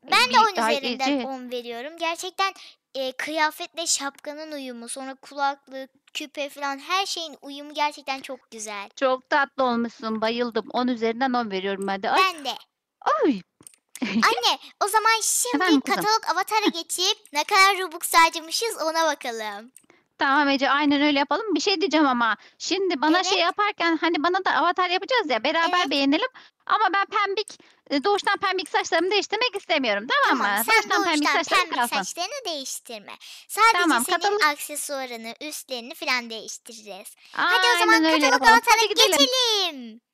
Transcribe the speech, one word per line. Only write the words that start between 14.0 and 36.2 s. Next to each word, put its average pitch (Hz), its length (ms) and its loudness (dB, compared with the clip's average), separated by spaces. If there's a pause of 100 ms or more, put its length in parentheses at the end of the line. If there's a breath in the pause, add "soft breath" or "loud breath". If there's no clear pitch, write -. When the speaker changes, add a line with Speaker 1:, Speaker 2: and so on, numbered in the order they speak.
Speaker 2:
<laughs> - 0 -
Speaker 1:
Anne, 339 580 0 (240 loud breath)
o 415 40 0
zaman 440 340 2
şimdi 453 420 0
Speaker 2:
Efendim 311 180 4
kızım? 392 220 -2
Speaker 1:
katalog 427 260 0
avatara 392 360 0
Speaker 2:
Heh. - 80 2
Speaker 1:
geçip 359 440 -2 (160)
ne 294 100 -2
kadar 392 360 6
Robux 349 340 -6
harcamışız 330 680 2
ona 320 240 0
bakalım. 226 680 -6 (460 soft breath)
Speaker 2:
Tamam 285 320 4
Ece, 269 200 2
aynen 285 320 2
öyle 294 180 4
yapalım. 311 360 0
Bir 330 40 2
şey 381 220 0
diyeceğim 302 260 4
ama. 233 300 2 (220 soft breath)
Şimdi 349 420 -2
bana 330 220 2
şey 370 100 0
Speaker 1:
Evet. 359 120 2
Speaker 2:
yaparken, 359 560 0
hani 339 220 0
bana 370 220 0
da - 100 2
avatar 359 340 2
yapacağız 370 400 0
ya, 220 140 0
beraber 330 360 2
Speaker 1:
Evet. 349 120 0
Speaker 2:
beğenelim. 285 360 2 (380 loud breath)
Ama 415 280 2
ben 392 120 2
pembik, 403 540 -4 (300 soft breath)
e, 277 140 0
doğuştan 403 340 2
pembik 381 320 -4
saçlarımı 370 420 0
değiştirmek 427 440 0
istemiyorum, 247 540 -2
tamam 480 340 4
Speaker 1:
Tamam, 202 140 0
Speaker 2:
mı? 226 80 0
Speaker 1:
sen 453 100 4
Speaker 2:
Doğuştan 403 280 2
pembik 311 220 0
Speaker 1:
doğuştan 359 180 2
Speaker 2:
saçlarım 370 260 2
Speaker 1:
pembik 311 80 -4 (120)
Speaker 2:
kalsın. - 60 -4
Speaker 1:
saçlarını 392 500 -6
değiştirme. 254 680 -10 (340 loud breath)
Sadece 440 340 4
Speaker 2:
Tamam, 269 240 2
Speaker 1:
senin 359 120 0
Speaker 2:
katalog- 403 340 2
Speaker 1:
aksesuarını, 262 880 -8
üstlerini 262 540 -10
falan 254 340 -4